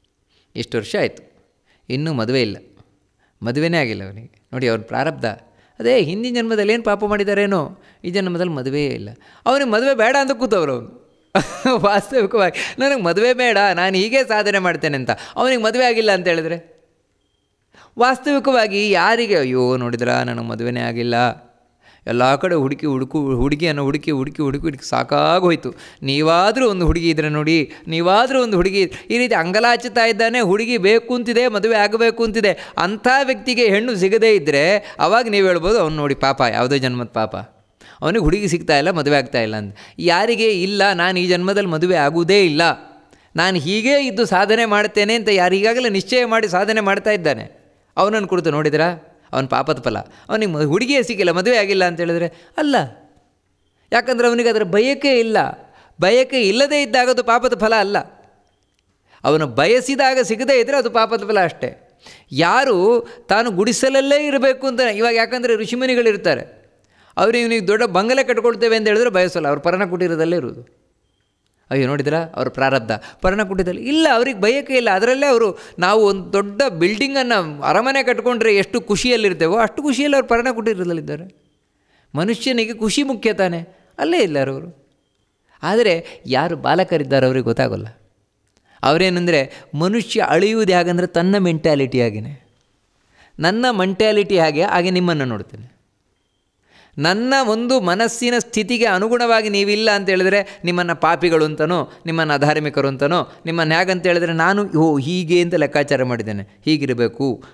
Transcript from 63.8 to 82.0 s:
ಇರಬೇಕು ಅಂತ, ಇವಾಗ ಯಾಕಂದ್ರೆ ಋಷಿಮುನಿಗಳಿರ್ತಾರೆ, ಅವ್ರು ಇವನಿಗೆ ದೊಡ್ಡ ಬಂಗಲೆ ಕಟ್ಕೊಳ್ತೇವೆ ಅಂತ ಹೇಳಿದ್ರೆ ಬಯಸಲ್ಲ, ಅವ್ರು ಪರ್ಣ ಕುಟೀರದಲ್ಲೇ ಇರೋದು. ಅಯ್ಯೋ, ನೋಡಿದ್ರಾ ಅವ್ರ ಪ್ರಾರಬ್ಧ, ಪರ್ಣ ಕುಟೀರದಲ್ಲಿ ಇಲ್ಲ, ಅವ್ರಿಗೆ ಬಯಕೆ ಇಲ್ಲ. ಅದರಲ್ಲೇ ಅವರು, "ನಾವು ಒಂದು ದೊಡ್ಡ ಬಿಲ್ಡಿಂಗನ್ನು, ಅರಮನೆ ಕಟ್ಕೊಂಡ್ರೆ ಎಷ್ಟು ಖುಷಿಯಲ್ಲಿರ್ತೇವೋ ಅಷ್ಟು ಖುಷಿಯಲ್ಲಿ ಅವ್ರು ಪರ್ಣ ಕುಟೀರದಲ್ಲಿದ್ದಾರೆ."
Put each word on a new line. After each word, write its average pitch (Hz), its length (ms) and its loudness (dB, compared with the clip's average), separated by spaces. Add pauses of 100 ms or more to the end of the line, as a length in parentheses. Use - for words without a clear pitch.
ಇರಬೇಕು 269 400 0
ಅಂತ, 247 120 -2
ಇವಾಗ 226 360 0
ಯಾಕಂದ್ರೆ 233 400 0
ಋಷಿಮುನಿಗಳಿರ್ತಾರೆ, 220 1160 -2 (460)
ಅವ್ರು 226 200 2
ಇವನಿಗೆ 226 300 -2
ದೊಡ್ಡ 214 160 2
ಬಂಗಲೆ 226 400 2
ಕಟ್ಕೊಳ್ತೇವೆ 226 520 0
ಅಂತ 214 120 0
ಹೇಳಿದ್ರೆ 220 220 2
ಬಯಸಲ್ಲ, 180 380 0
ಅವ್ರು 143 140 0
ಪರ್ಣ 180 280 0
ಕುಟೀರದಲ್ಲೇ 170 480 0
ಇರೋದು. 120 500 -10 (800)
ಅಯ್ಯೋ, 135 180 0
ನೋಡಿದ್ರಾ 143 300 -2
ಅವ್ರ 165 320 -4
ಪ್ರಾರಬ್ಧ, 131 420 0 (300)
ಪರ್ಣ 196 220 0
ಕುಟೀರದಲ್ಲಿ 185 400 -4
ಇಲ್ಲ, 302 300 2
ಅವ್ರಿಗೆ 233 260 0
ಬಯಕೆ 262 380 0
ಇಲ್ಲ. 233 120 0
ಅದರಲ್ಲೇ 247 380 2
ಅವರು, 233 300 2 (220)
"ನಾವು 208 260 2
ಒಂದು 196 280 -2
ದೊಡ್ಡ 202 360 0
ಬಿಲ್ಡಿಂಗನ್ನು, 202 920 -2
ಅರಮನೆ 233 420 2
ಕಟ್ಕೊಂಡ್ರೆ 226 520 2
ಎಷ್ಟು 202 260 0
ಖುಷಿಯಲ್ಲಿರ್ತೇವೋ 202 760 0
ಅಷ್ಟು 233 260 -2
ಖುಷಿಯಲ್ಲಿ 285 320 0
ಅವ್ರು 269 120 2
ಪರ್ಣ 262 240 0
ಕುಟೀರದಲ್ಲಿದ್ದಾರೆ." 175 840 -6 (800)